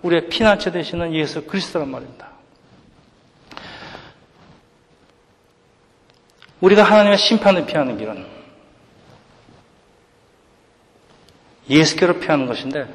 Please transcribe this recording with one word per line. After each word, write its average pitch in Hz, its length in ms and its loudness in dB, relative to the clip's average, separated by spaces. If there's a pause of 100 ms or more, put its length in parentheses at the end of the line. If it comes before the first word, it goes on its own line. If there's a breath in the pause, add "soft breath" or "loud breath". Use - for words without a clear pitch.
우리의 170 260 0
피난처 208 440 2
되시는 170 420 -6
예수 151 300 -4
그리스도란 160 460 -6
말입니다. - 400 -18 (4000 loud breath)
우리가 202 220 6
하나님의 202 360 6
심판을 196 480 2
피하는 127 320 -4
길은 107 280 -10 (3500)
예수께로 160 500 2
피하는 143 280 -2
것인데 131 480 -8